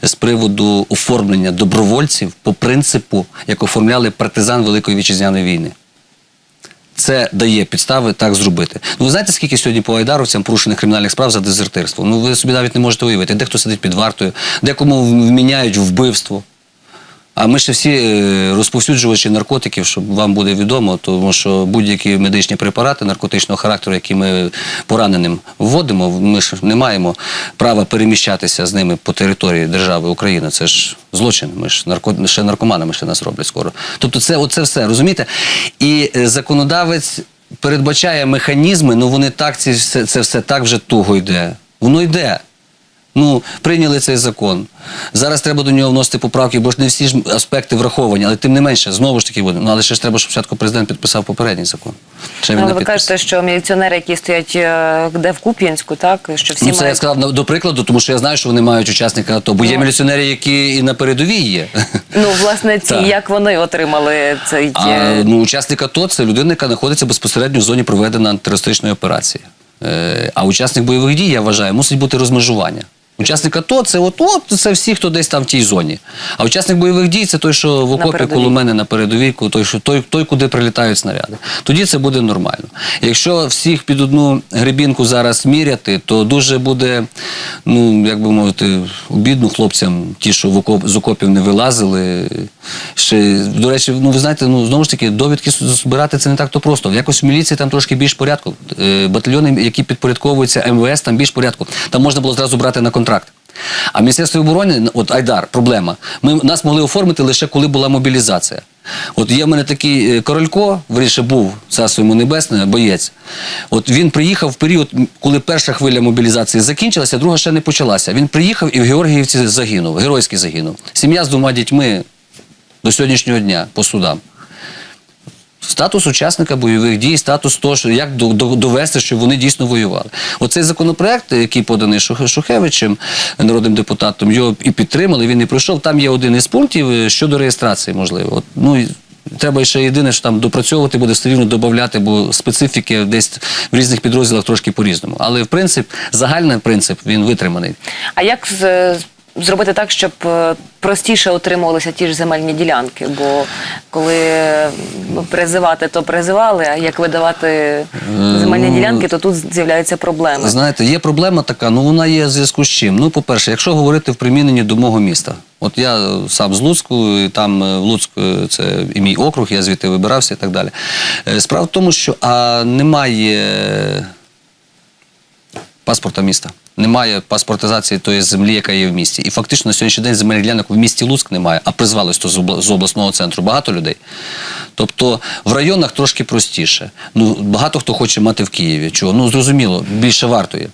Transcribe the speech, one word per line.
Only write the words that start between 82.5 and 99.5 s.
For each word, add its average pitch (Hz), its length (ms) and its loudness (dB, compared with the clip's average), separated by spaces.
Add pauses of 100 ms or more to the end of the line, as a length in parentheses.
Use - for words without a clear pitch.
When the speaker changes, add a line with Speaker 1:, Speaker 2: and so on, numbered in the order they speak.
Speaker 1:
Якщо 151 460 0
всіх 156 360 0
під 139 180 0
одну 139 400 2 (100)
гребінку 131 540 2
зараз 120 400 0
міряти, 135 600 0
то 110 180 2
дуже 135 340 2
буде, 127 460 0 (640)
ну, 113 420 4
як 107 140 0
би 107 100 2
мовити, 101 480 2 (300)
обідно 120 400 2
хлопцям, 90 680 -2
ті, 104 140 0
що - 160 0
в 98 80 2
окоп-, 98 300 0
з 98 80 0
окопів 101 340 0
не 98 120 4
вилазили. 95 880 0 (640)
Ще, 104 440 2 (160)
до 113 140 2
речі, 131 220 0 (100)
ну, 135 100 4
ви 131 80 2
знаєте, 147 280 0
ну, 127 180 2
знову 139 180 2
ж 147 60 -2
таки, 113 200 0
довідки 143 420 0
з-, - 120 0
збирати — 131 540 0
це 139 120 0
не 139 60 2
так-то 143 240 -2
просто. 151 340 0
Якось 156 300 0
в - 20 0
міліції 147 320 2
там 139 120 -2
трошки 139 260 0
більш 131 180 0
порядку. 147 400 -4 (280)
Е, 98 260 2
батальйони, 127 560 2